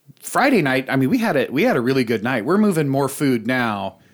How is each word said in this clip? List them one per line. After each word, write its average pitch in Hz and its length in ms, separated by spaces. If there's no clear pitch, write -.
Friday 226 420
night, 131 260
I 135 80
mean, 135 140
we 170 80
had 208 180
a, 120 140
we 143 120
had 226 140
a 131 40
really 131 240
good 110 180
night. 120 220
We're 180 140
moving 165 300
more 135 200
food 127 380
now 113 520